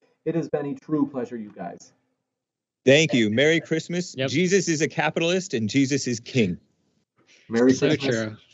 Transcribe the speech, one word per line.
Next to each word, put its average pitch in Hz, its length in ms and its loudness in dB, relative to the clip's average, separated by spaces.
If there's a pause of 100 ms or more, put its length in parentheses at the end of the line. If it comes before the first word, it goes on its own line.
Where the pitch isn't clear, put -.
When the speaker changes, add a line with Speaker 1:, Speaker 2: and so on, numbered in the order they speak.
(260)
Speaker 1:
It 160 100 -2
has 151 140 -2
been 147 180 -4
a 139 80 -8
true 151 320 -2
pleasure, 123 300 -8
you 104 180 -12
guys. - 380 -16 (920)
Speaker 2:
Thank 147 280 4
you. 113 180 4
Merry 151 300 4
Christmas. 170 560 -6
Speaker 3:
Yep. 131 120 -2
Speaker 2:
Jesus 175 380 2
is 160 140 0
a 156 80 0
capitalist 170 640 -2
and 110 140 -2
Jesus 139 360 0
is 120 140 -4
king. 101 380 -2 (920)
Speaker 1:
Merry 120 240 4
Speaker 3:
So 135 140 0
Speaker 1:
Christmas. 135 280 0
Speaker 3:
true. 110 220 -6 (160)